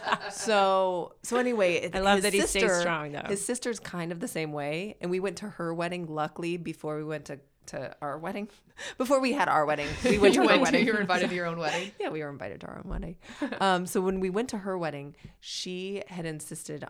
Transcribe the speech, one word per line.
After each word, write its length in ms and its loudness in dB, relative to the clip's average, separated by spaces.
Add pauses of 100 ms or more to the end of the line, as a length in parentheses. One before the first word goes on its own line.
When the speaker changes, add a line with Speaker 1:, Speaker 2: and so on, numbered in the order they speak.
(140)
Speaker 1:
<laughs> 40 2 (140)
Speaker 2:
So, 920 2
so 140 -2
anyway, 380 4
it, 200 -2
Speaker 3:
I 40 2
love 180 6
Speaker 2:
his 60 4
Speaker 3:
that 100 4
he 60 4
stays 120 2 (100)
Speaker 2:
sister, 180 4
Speaker 3:
strong, 320 0
though. 160 -8
Speaker 2:
his 180 -2
sister's 360 -2
kind 320 -6
of 80 -6
the 80 -6
same 240 -4
way, 480 -4
and 100 -2
we 80 2
went 200 -2
to 100 -8
her 240 -4
wedding, 340 -4
luckily, 480 -4
before 400 -6
we 80 -6
went 220 -6
to, 140 -10 (280)
to 340 -8
our 160 -6
wedding. 300 -6 (260)
<laughs> 240 -12
Before 220 4
we 140 2
had 160 2
our 160 6
wedding, 220 0 (180)
we 140 6
went 160 8
Speaker 1:
<laughs> 0 -
You 80 6
Speaker 2:
to 40 6
her 60 8
Speaker 1:
went 140 6
to, 40 4
Speaker 2:
wedding. 160 6
Speaker 1:
you 60 2
were 80 2
invited 280 2
to 60 -2
your 120 -2
own 120 -4
wedding? 360 -2
Speaker 2:
<laughs> 40 -18
Yeah, 100 -4
we 140 -6
were 60 -8
invited 320 -10
to 60 -12
our 100 -12
own 120 -14
wedding. 280 -6 (220)
Speaker 1:
<laughs> 200 -4
Speaker 2:
Um, 260 2
so 140 -2
when 220 0
we 80 0
went 220 -2
to 80 -6
her 180 -4
wedding, 380 -6 (260)
she 680 -8
had 180 -8
insisted 640 -10